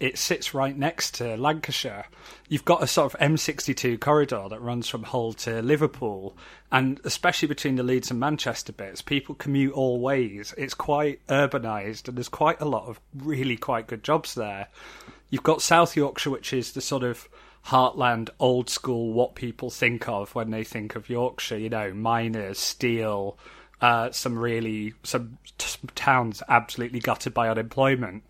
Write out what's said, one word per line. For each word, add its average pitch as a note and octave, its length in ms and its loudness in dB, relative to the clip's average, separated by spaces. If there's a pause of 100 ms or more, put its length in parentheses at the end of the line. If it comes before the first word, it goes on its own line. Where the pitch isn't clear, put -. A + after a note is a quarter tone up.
it B2+ 180 -2
sits - 340 -2
right C#3 240 0
next C#3+ 380 -2
to A#2 220 -4
Lancashire. C3+ 680 -2 (420)
You've D3+ 160 -2
got - 180 6
a C3+ 60 2
sort C#3+ 260 2
of - 60 -2
M D#3 160 6
sixty-two B2+ 640 -2
corridor C#3+ 520 2
that A2 100 -12
runs A#2+ 280 -4
from A2+ 160 -6
Hull A#2 300 -2
to A2+ 280 -4
Liverpool, A#2 760 0 (360)
and C3 320 4
especially - 440 2
between C#3 280 -2
the B2+ 60 0
Leeds B2 280 0
and B2 100 -2
Manchester C#3 520 -2
bits, G2 300 -12
people C#3 320 -4
commute C#3 380 2
all C3 280 0
ways. A#2+ 580 -2
It's C3+ 160 -6
quite D3 540 0
urbanised, A2+ 800 0
and B2 80 -8
there's A#2+ 120 -6
quite D#3+ 320 2
a D3+ 80 -4
lot A#2 200 -2
of A2+ 120 -14 (140)
really C3+ 420 -2
quite A#2 300 -4
good A2 160 -8
jobs D3+ 320 0
there. G2+ 340 -6 (640)
You've B2 120 -2
got D#3+ 200 4
South E3+ 340 6
Yorkshire, C#3+ 340 0
which - 220 -6
is B2 200 -2
the C3+ 80 -8
sort C3 240 -2
of A#2+ 240 -4 (400)
heartland, B2+ 720 4
old B2 320 4
school, A#2 420 -2
what A#2+ 220 2
people A#2+ 360 -8
think A#2+ 380 0
of G2+ 260 -4
when A2+ 160 -2
they A2 120 -2
think G#2+ 320 -8
of G#2+ 140 -12
Yorkshire, A#2+ 500 -2
you A2 100 -4
know, G#2+ 240 -2
miners, A2 680 0
steel, A2 760 0 (440)
uh, A#2+ 320 4
some A#2+ 260 -4
really, A2+ 640 -2
some A#2+ 340 -4 (220)
t-, - 200 -6 (180)
towns B2 520 2
absolutely A#2+ 520 2
gutted A#2+ 340 -2
by A#2 140 2
unemployment. A2+ 800 0